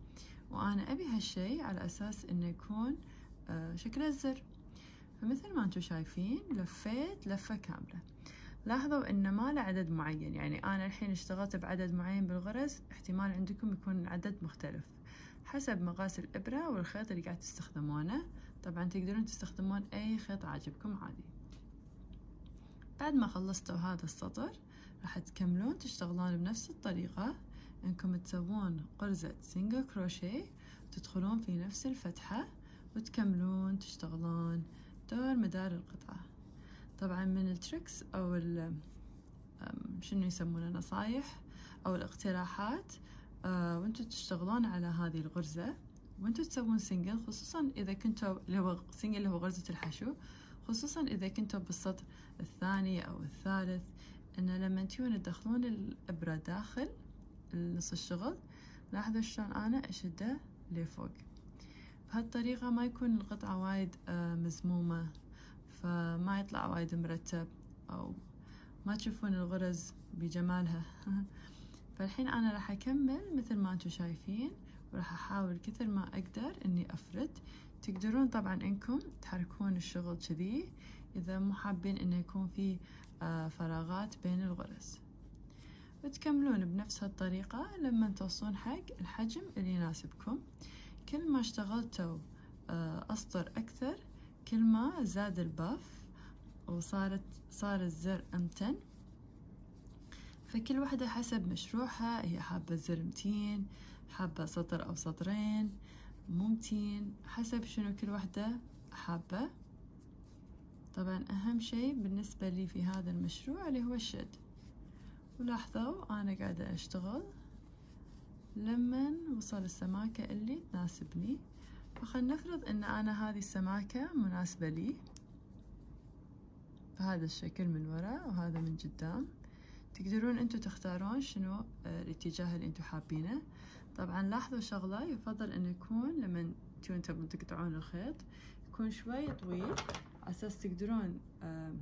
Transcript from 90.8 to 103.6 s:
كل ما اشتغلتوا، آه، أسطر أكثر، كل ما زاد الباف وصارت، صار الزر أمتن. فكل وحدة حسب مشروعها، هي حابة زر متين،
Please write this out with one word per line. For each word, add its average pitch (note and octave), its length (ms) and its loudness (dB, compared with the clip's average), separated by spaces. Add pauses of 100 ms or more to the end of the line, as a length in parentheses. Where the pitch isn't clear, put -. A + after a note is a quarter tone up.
كل D#4 220 2
ما C4 80 8
اشتغلتوا، G#3 800 0 (520)
آه، E3 400 0
أسطر F#3 480 0
أكثر، B3+ 380 0 (520)
كل A3 120 6
ما A3+ 440 8
زاد F#3+ 360 2
الباف E3 640 0 (640)
وصارت، F#3+ 540 0 (300)
صار G3+ 300 0
الزر F3 420 2 (100)
أمتن. F#3 420 2 (1700)
فكل A#3 320 2
وحدة C4+ 280 2
حسب A3+ 400 2
مشروعها، A#3 800 0
هي E3+ 140 2
حابة E3+ 360 0
زر E3 280 2
متين، G#3 640 0 (420)